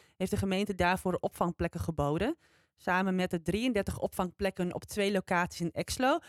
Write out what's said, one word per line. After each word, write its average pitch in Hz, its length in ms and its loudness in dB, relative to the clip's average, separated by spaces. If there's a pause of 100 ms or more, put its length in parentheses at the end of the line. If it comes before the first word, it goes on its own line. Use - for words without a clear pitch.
(160)
heeft 190 140 -2
de 208 60 0
gemeente 196 380 0
daarvoor 180 460 2
opvangplekken 175 600 -2
geboden. 160 560 0 (400)
Samen 185 380 0
met 185 160 0
de 170 120 -2
drieëndertig 208 560 0
opvangplekken 185 760 -2
op - 100 -8
twee 202 280 0
locaties 180 480 0
in 170 120 -2
Exlo 262 460 0 (100)